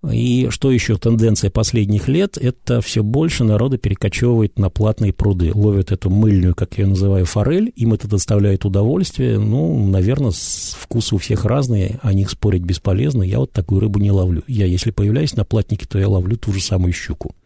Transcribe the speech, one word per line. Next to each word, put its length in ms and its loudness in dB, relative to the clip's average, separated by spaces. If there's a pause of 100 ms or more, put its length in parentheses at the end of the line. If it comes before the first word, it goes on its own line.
И 420 0
что 200 -2
ещё 280 0
тенденция 520 2
последних 580 0
лет — 280 0
это 440 -2
всё 220 -2
больше 400 0
народа 340 2
перекочёвывает 800 0
на 120 2
платные 420 0
пруды. 400 0
Ловят 380 2
эту 180 -2
мыльную, 460 4
как 240 -6
я 60 0
её 60 2
называю, 340 2
форель. 500 0
Им 200 2
это 120 -4
доставляет 580 0
удовольствие. 760 0
Ну, 480 0
наверно, 440 2
с-, 480 -8
вкусы 380 -2
у 20 2
всех 260 -2
разные, 580 0
о 100 0
них 180 0
спорить 320 0
бесполезно. 600 -2
Я 160 0
вот 120 -2
такую 280 0
рыбу 180 0
не 140 2
ловлю. 340 2
Я, 200 0
если 260 0
появляюсь 420 0
на 100 -2
платнике, 420 -2
то 120 -4
я 100 2
ловлю 280 0
ту 160 -4
же 80 -2
самую 320 0
щуку. 420 -8 (120)